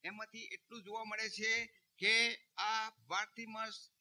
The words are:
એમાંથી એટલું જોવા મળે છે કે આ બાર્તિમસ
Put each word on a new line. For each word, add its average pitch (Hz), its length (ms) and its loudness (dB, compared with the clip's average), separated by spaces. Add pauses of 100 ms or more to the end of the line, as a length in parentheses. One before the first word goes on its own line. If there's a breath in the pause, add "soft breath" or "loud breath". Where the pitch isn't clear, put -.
એમાંથી 214 400 -8
એટલું - 400 -12
જોવા 214 200 -6
મળે 214 260 -2
છે 226 500 0 (180)
કે 226 400 6 (200)
આ 220 320 0
બાર્તિમસ 220 1000 -4 (120)